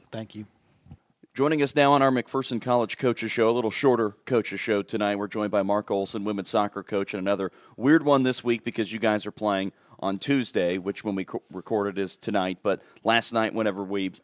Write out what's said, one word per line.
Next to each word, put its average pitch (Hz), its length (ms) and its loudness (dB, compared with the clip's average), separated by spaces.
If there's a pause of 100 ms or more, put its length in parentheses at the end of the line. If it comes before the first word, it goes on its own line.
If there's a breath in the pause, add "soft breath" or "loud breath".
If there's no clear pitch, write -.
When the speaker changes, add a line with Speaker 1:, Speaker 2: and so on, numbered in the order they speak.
(100)
Speaker 1:
Thank 110 240 -12
you. 107 120 -14 (840)
Speaker 2:
Joining 147 300 2
us 139 140 0
now 143 160 6
on 143 100 6
our 135 80 6
McPherson 127 500 -2
College 123 380 0
Coaches 117 320 0
Show, 113 180 4
a 117 40 4
little 117 180 0
shorter 117 460 2 (100)
Coaches 107 320 0
Show 101 240 0
tonight, 104 320 -2
we're 101 140 -6
joined 107 240 -4
by 104 100 2
Mark 101 260 0
Olson, 98 360 -2
women's 98 260 -4
soccer 104 320 0
coach, 98 320 -4
and 98 60 -4
another 95 320 -2 (240 loud breath)
weird 143 280 4
one 139 200 4
this 127 180 -2
week 120 220 -2
because 107 280 -4
you 110 60 -8
guys 107 280 0
are 104 40 -8
playing 98 400 -2 (300 soft breath)
on 98 180 -4
Tuesday, 104 580 0
which 95 280 -8
when 104 100 -2
we 95 100 -4
co-, - 160 -8 (120)
recorded 101 460 -4
is 95 180 -4
tonight, 92 480 -2
but 95 180 0 (220 soft breath)
last 113 280 2
night 110 220 0
whenever 101 300 -2
we 95 260 -2 (140)